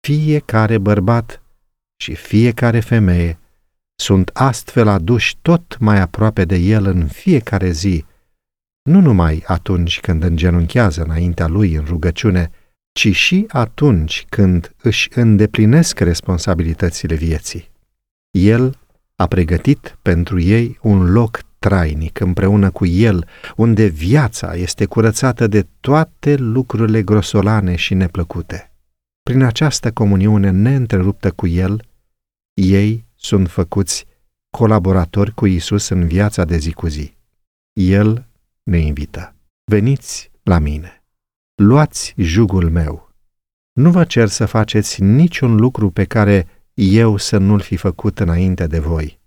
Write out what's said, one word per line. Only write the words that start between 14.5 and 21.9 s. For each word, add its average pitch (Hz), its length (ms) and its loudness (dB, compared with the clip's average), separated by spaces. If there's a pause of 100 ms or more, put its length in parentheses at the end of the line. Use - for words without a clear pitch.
își - 320 -2
îndeplinesc 110 840 2
responsabilitățile 85 1160 -2
vieții. 82 560 -6 (600)
El 117 480 2 (380)
a 92 100 -2
pregătit 87 760 -2
pentru 87 380 0
ei 113 420 0
un 95 300 2
loc 113 300 0 (160)
trainic 82 640 -2